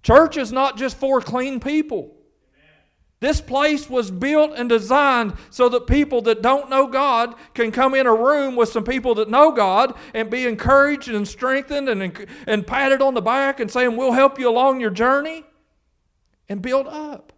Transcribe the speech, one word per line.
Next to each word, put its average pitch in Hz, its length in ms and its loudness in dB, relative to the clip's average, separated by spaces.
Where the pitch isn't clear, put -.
Church 311 340 6
is 240 160 -6
not 262 240 -2
just 254 220 -6
for 269 240 0
clean 254 360 -6
people. 285 540 -4
This 285 220 0
place 294 480 -2
was 240 220 -4
built 302 460 0
and 240 120 -6
designed 233 640 2
so 247 220 2
that 247 160 -4
people 277 360 2
that 220 200 0
don't 262 260 0
know 269 180 2
God 240 480 0
can 226 180 -2
come 262 220 2
in 269 120 2
a 226 80 6
room 269 420 2
with 233 120 2
some 220 160 -4
people 247 300 -2
that 214 160 -2
know 285 220 6
God 226 420 2
and 220 160 -4
be 254 180 -4
encouraged 277 600 2
and 208 180 -4
strengthened 269 640 -4
and, 190 380 -6
and 208 200 -2
patted 269 340 0
on 269 140 2
the 220 80 -2
back 269 360 -2
and 226 120 -6
saying, 247 260 -2
"We'll 254 160 0
help 269 260 2
you 247 120 0
along 254 300 0
your 220 100 -2
journey," 277 560 -2
and 202 100 -8
build 262 280 -2
up. 302 480 -12